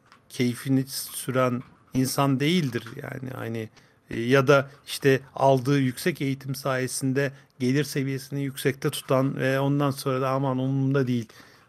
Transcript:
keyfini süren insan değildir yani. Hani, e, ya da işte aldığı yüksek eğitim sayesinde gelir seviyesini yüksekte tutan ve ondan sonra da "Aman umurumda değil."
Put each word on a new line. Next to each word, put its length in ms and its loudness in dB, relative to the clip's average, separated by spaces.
keyfini 600 0
süren 760 -4
insan 460 0
değildir 480 0
yani. 340 -10
Hani, 320 -8
e, 100 -6
ya 260 4
da 220 6
işte 340 2
aldığı 420 4
yüksek 420 -2
eğitim 340 -4
sayesinde 800 -2
gelir 260 2
seviyesini 580 -6
yüksekte 480 -2
tutan 460 0
ve 240 0
ondan 300 2
sonra 300 -4
da 100 -2
"Aman 280 0
umurumda 480 0
değil." 220 -2